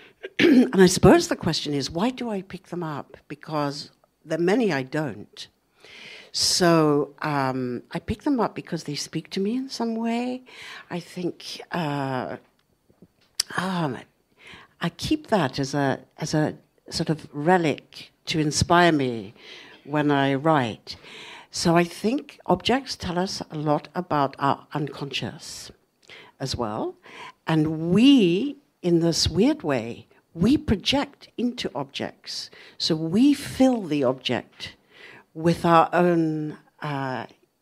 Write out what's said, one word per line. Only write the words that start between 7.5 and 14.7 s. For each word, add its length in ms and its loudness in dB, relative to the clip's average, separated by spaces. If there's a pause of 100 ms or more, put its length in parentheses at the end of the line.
I 60 -6
pick 240 -8
them 180 0
up 140 0
because 300 -8
they 100 -8
speak 360 -8
to 100 -6
me 160 -2
in 120 -6
some 260 -6
way. 480 -4 (480)
I 100 -6
think, 600 -10 (100)
uh, 680 -4 (1200)
um, 400 -4 (840)